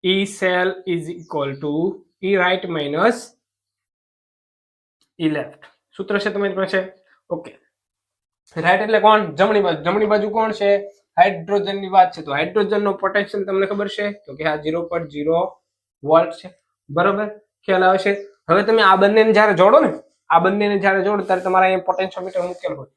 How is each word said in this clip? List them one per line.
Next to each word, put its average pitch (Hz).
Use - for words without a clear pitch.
E 190
cell 185
is 170
equal 156
to 147
E 196
right 185
minus 160
E 156
left. 147
સૂત્ર 202
છે 208
તમારી 202
પાસે? 190
ઓકે. -
રાઈટ 180
એટલે 214
કોણ? 214
જમણી 202
બાજુ. 165
જમણી 202
બાજુ 208
કોણ 220
છે? 202
હાઇડ્રોજનની 196
વાત 185
છે. 160
તો 143
હાઇડ્રોજનનો 196
પોટેન્શિયલ 196
તમને 196
ખબર 202
છે? 208
તો -
કે 156
આ 151
ઝીરો 156
પોઇન્ટ 170
ઝીરો 160
વોલ્ટ 165
છે. -
બરોબર? 196
ખ્યાલ -
આવે 190
છે? 202
હવે 190
તમે 220
આ 190
બંનેને 214
જ્યારે 208
જોડો 208
ને, 269
આ 165
બંનેને 202
જ્યારે 190
જોડો 202
ત્યારે 185
તમારા 185
અહીંયા 185
પોટેન્શિયોમીટર 185
મૂકેલ 175
હોય. 135